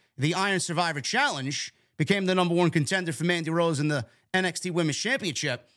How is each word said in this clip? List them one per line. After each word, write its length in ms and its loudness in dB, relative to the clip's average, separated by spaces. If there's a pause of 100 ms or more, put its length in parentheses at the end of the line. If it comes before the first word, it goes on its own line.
(180)
the 180 2
Iron 240 2
Survivor 420 -2
Challenge, 720 -2 (240)
became 280 2
the 100 2
number 180 4
one 160 4
contender 440 0
for 100 -6
Mandy 260 0
Rose 300 0
in 80 0
the 180 -2 (280)
N 100 2
X 160 -2
T 100 -6
Women's 280 0
Championship. 800 -4